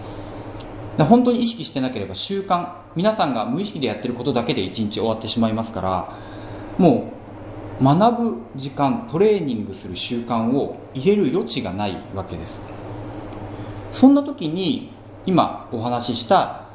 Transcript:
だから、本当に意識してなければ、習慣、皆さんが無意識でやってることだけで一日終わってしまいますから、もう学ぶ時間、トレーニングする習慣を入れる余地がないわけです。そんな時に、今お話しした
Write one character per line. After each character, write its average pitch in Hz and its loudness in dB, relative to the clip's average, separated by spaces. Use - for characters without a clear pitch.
だ 151 6
か - -
ら、 - 6
本 127 6
当 123 4
に 117 2
意 120 0
識 - 0
し - -4
て 135 -2
な 127 0
け 120 -6
れ 98 -4
ば、 95 -10
習 196 0
慣、 175 -2
皆 208 2
さ 185 2
ん 131 0
が 107 0
無 135 0
意 202 -2
識 - -6
で 127 2
や 107 0
っ - -6
て 120 -4
る 117 -4
こ 117 -8
と 139 2
だ 120 2
け 143 2
で 113 0
一 92 -4
日 104 -2
終 110 2
わ 110 2
っ 113 -4
て 107 -6
し - 0
ま 113 4
い 110 0
ま 110 0
す 110 -8
か 92 -6
ら、 92 0
も 143 6
う 131 6
学 214 6
ぶ - -10
時 135 -6
間、 131 0
ト 156 0
レ 214 6
ー 170 -2
ニ 131 -2
ン 104 -4
グ 95 -8
す - -12
る 90 -8
習 120 0
慣 117 0
を 120 -2
入 139 2
れ 208 6
る 165 4
余 180 0
地 - -4
が 90 -4
な 104 -2
い 90 -4
わ 95 -4
け 90 -10
で 80 -10
す。 - -10
そ 254 10
ん 277 10
な 285 6
時 277 -6
に、 165 -2
今 - 2
お 117 -4
話 120 -2
し - 0
し - -4
た 151 2